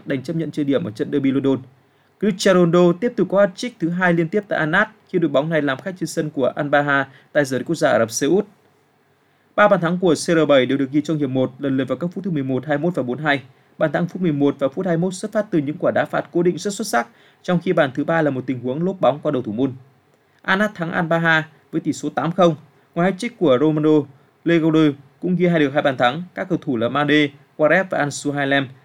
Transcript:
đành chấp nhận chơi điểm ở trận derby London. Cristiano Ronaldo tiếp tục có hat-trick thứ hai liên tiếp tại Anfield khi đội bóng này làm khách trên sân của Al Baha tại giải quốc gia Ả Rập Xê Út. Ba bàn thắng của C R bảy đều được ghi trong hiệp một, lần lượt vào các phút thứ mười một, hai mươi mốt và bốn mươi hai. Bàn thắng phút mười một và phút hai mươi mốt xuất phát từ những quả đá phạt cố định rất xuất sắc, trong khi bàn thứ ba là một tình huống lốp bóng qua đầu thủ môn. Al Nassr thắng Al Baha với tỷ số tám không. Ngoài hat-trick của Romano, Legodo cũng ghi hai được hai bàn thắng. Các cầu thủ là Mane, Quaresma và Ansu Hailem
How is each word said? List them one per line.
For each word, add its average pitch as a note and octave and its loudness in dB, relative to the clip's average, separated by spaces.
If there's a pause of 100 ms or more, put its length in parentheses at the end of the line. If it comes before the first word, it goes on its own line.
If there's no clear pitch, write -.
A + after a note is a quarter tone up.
đành C3+ -4
chấp E3 -8
nhận D#3 -4
chơi D3+ -4
điểm C3 0
ở A2 -6
trận C#3 -6
derby C#3 0
London. C3+ 0 (640)
Cristiano F#3+ 2
Ronaldo F3 4
tiếp A#3+ -2
tục F#3+ 0
có G3+ 4
hat-trick A#3+ -10
thứ E3 -2
hai F3 0
liên E3 2
tiếp G#3 -2
tại D#3+ -2
Anfield F#3+ 2 (220)
khi B2 -2
đội C#3 2
bóng C#3+ 0
này D#3 0
làm C3+ -2
khách F#3+ -10
trên D#3+ -4
sân D#3 -6
của C3 -2
Al D3 -4
Baha C#3+ 2 (240)
tại D3 2
giải C3 -2
quốc E3 -2
gia D3 2
Ả A#2 4
Rập A2+ 0
Xê C#3 -2
Út. F#3+ 2 (1120)
Ba G#3 6
bàn G3 4
thắng E3+ -2
của F3+ 2
C - 0
R E3+ 0 (100)
bảy C3+ 4
đều C3+ 0
được C3 -2
ghi D3 0
trong D#3 -2
hiệp C#3 -2
một, C3 -2
lần C#3 -2
lượt C3 -2
vào B2+ -4
các F3 -6
phút F#3+ -8
thứ G3 -6
mười C#3+ -2
một, C3 -4
hai D3 0
mươi C#3+ -4
mốt F3 -2
và C#3 -2
bốn D3+ -4
mươi D3+ -10
hai. C#3 0 (360)
Bàn D#3 0
thắng E3+ -2
phút F#3 -8
mười E3+ 0
một C#3+ 2
và C3+ -2
phút F#3 -6
hai E3+ 0
mươi E3 0
mốt F#3 -4
xuất G#3+ -10
phát G#3 -2
từ E3+ 0
những D3 -2
quả C#3 0
đá B2+ 0
phạt - -4
cố F3 0
định F3 0
rất G3+ -6
xuất G#3+ -8
sắc, A#3 -2 (340)
trong F3 0
khi F#3 -2
bàn D#3 2
thứ C#3+ -4
ba E3 0
là D3 2
một B2+ -4
tình C3 -6
huống B2+ -4
lốp F#3+ -4
bóng C3+ 2
qua D3+ -2
đầu C3 -2
thủ G#2+ -8
môn. B2+ -2 (720)
Al F#3+ 0
Nassr G#3 -2
thắng E3+ -6
Al F3 -2
Baha D#3+ 0 (240)
với D#3+ -2
tỷ D#3 -2
số D3 -8
tám D3 -2
không. F3 4 (400)
Ngoài F3+ 0
hat-trick A#3 -8
của C3+ 4
Romano, D#3 4 (420)
Legodo D#3+ 4 (400)
cũng F3+ 0
ghi F3 2
hai E3+ 2
được C#3+ 2
hai D3 0
bàn C#3 0
thắng. C3 0 (120)
Các F#3+ -8
cầu E3+ 0
thủ C3+ -2
là A2+ -2
Mane, D3 2 (280)
Quaresma E3+ 2
và - -2
Ansu C#3+ -4
Hailem C#3 0 (160)